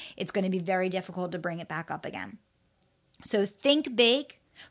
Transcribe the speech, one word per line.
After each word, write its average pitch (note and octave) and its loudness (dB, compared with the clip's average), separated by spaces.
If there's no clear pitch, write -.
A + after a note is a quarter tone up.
it's - -6
gonna F#3+ 0
be F#3 0
very F#3 0
difficult F3+ -4
to F3+ -4
bring E3+ -6
it E3 -12
back D#3+ -8
up - -8
again. F#2+ -10
So G#3 4
think C#4+ 2
big. A#3+ 4